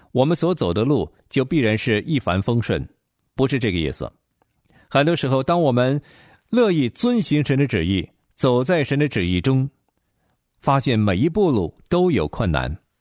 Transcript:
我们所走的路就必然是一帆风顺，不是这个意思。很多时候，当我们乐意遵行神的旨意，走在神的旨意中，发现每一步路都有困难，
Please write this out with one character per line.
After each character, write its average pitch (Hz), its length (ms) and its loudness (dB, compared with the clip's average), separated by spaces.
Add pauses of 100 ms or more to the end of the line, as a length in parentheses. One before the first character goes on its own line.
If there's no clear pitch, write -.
(120)
我 131 140 2
们 165 100 0
所 170 180 0
走 101 200 -2
的 101 100 0
路 123 280 0 (180)
就 131 160 0
必 156 140 0
然 110 160 2
是 107 260 0
一 151 180 -2
帆 90 220 -2
风 120 200 0
顺， 80 260 -4 (460)
不 135 140 0
是 139 100 -2
这 113 140 -2
个 87 60 -2
意 78 120 -2
思。 64 220 -10 (800)
很 143 160 2
多 165 100 2
时 151 120 -4
候， 131 140 0
当 170 180 0
我 151 120 2
们 127 280 2 (500)
乐 226 220 2
意 143 180 0
遵 240 320 0
行 147 220 0
神 135 140 0
的 143 80 2
旨 98 200 -2
意， 92 220 -2 (280)
走 123 260 2
在 156 220 0
神 135 160 -2
的 147 80 2
旨 101 180 -2
意 90 140 0
中， 131 280 0 (880)
发 139 220 0
现 120 200 0
每 104 160 2
一 123 140 0
步 190 200 0
路 104 240 0 (140)
都 180 240 2
有 87 160 0
困 95 240 -2
难， 67 260 -2 (240)